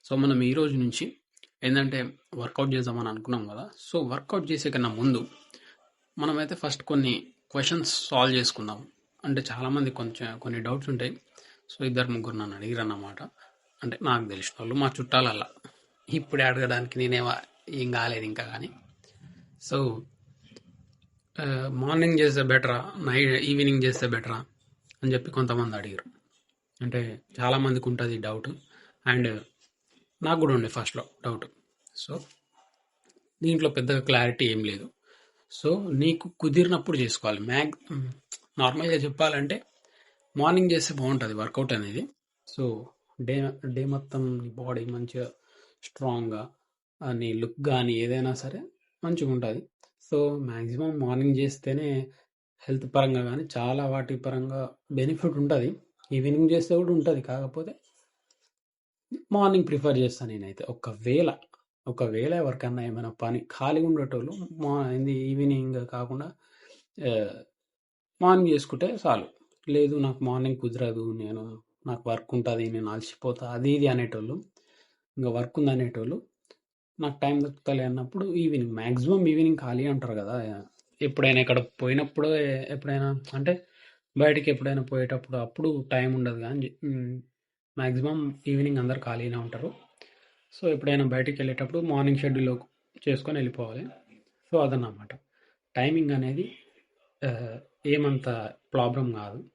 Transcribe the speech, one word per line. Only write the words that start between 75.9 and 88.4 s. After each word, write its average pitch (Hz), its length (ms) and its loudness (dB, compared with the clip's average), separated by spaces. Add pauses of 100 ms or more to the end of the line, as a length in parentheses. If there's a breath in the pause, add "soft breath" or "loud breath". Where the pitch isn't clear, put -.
నాకు 143 200 -4
టైమ్ 143 200 2
దొరుకుతలే 139 440 -2
అన్నప్పుడు 131 500 -4
ఈవినింగ్, 147 380 0
మ్యాక్సిమం 123 540 2
ఈవినింగ్ 160 320 6
ఖాళీ 127 280 -2
అంటారు 131 260 -2
కదా. 104 520 -6 (380)
ఎప్పుడైనా 135 380 6
ఇక్కడ 127 180 4 (240)
పోయినప్పుడు, 143 460 0 (400)
ఎప్పుడైనా 139 520 -2 (140)
అంటే 175 320 0 (520 soft breath)
బయటికి 147 320 6
ఎప్పుడైనా 135 320 0
పోయేటప్పుడు 127 540 -2
అప్పుడు 139 560 -2
టైమ్ 127 220 2
ఉండదు 120 260 -2
కానీ, 127 440 -6
మ్, 127 360 -4 (580)
మ్యాక్సిమం 139 680 -2